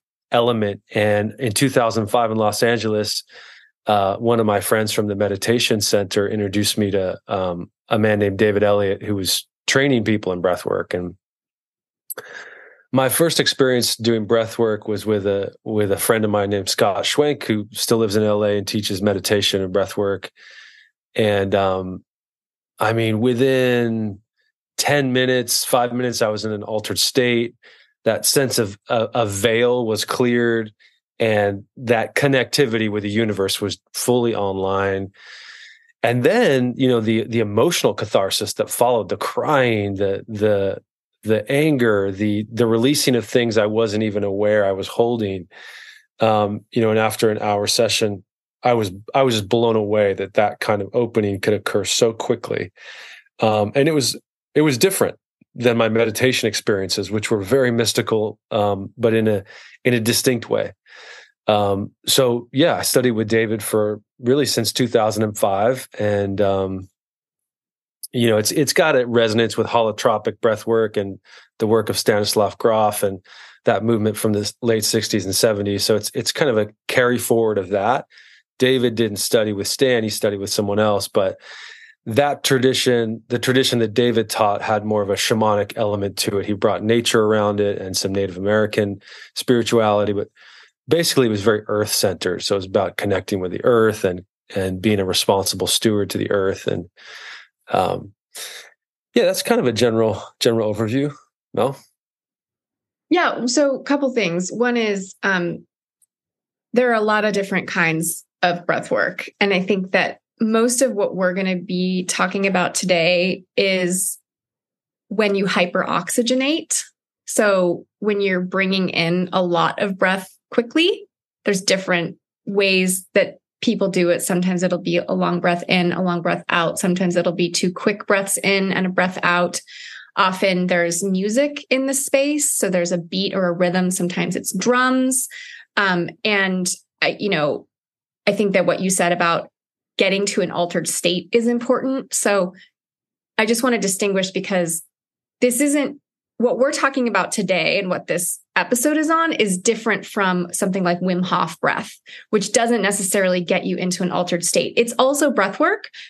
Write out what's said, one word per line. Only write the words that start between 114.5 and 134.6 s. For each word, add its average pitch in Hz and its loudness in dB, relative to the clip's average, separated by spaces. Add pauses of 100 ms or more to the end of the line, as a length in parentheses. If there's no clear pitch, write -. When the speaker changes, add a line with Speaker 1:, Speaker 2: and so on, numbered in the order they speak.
Speaker 2:
when 202 0
you 196 0
hyperoxygenate. 233 -2 (440)
So 185 0 (140)
when 202 -2
you're 190 0
bringing 190 -2
in 175 -2
a 190 0
lot 170 0
of 196 -2
breath 190 -2 (220)
quickly, 320 0 (380)
there's 196 -2
different 185 -2 (280)
ways 190 0
that - 2 (240)
people 196 0
do 180 2
it. 170 2
Sometimes 180 0
it'll 180 0
be 175 -2
a - -4
long 175 0
breath 175 0
in, 175 2
a 180 -4
long 175 -2
breath 170 -2
out. 170 0
Sometimes 180 0
it'll 175 0
be 170 -2
two 180 -2
quick 202 -2
breaths 196 0
in 196 0
and 190 0
a 180 -2
breath 185 0
out. 175 0 (560)
Often 185 2
there's 175 0
music 214 0
in 262 0
the 269 -2
space. 285 0
So - -2
there's 180 0
a 175 0
beat 185 -4
or 190 0
a 175 0
rhythm. 180 0
Sometimes 180 -2
it's - -6
drums. 254 0 (480)